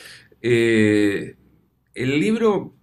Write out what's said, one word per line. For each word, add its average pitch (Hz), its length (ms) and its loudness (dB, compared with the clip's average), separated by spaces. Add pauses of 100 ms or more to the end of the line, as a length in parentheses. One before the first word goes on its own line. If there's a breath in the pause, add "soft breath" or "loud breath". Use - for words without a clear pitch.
(420 loud breath)
Eh, 110 920 2 (580)
el 131 260 -4
libro 208 640 -2